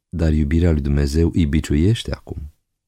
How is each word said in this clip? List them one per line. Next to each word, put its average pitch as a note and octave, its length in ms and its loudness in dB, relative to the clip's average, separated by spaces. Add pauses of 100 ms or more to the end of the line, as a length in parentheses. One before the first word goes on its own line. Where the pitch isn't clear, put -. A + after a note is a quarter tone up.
Dar D#2+ 240 0
iubirea D#2+ 380 2
lui D2+ 100 0
Dumnezeu C#2+ 520 0
îi E2 120 2
biciuiește D#2 680 0
acum. - 420 -12 (340)